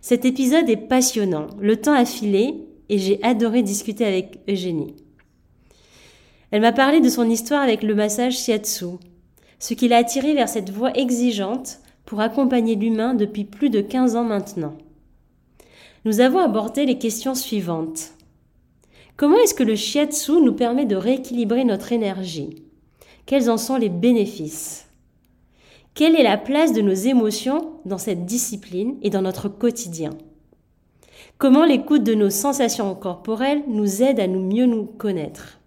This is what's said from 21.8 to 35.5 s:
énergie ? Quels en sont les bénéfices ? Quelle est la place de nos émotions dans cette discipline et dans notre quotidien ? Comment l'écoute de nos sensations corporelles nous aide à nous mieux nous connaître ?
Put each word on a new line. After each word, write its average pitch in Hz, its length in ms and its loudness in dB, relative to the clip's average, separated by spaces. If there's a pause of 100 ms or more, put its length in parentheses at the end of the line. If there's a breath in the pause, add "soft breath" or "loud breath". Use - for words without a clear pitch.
énergie ? 185 720 -6 (640 soft breath)
Quels 262 260 2
en 226 60 2
sont 226 180 -4
les 226 140 0
bénéfices ? 180 1000 -2 (1080 soft breath)
Quelle 320 220 4
est 302 80 6
la 208 140 4
place 294 340 2
de 220 100 0
nos 196 120 2
émotions 254 800 0 (100)
dans 190 140 -6
cette 180 280 -6
discipline 208 760 -6
et 208 80 0
dans 190 120 0
notre 190 280 -4
quotidien ? 190 640 -4 (1300 soft breath)
Comment 277 280 6
l'écoute 294 380 2
de 226 120 2
nos 202 140 4
sensations 233 680 -2
corporelles 220 720 -4
nous 208 340 0
aide 254 200 2
à 190 60 0
nous 185 140 -2
mieux 208 240 2
nous 226 200 2
connaître ? - 800 -8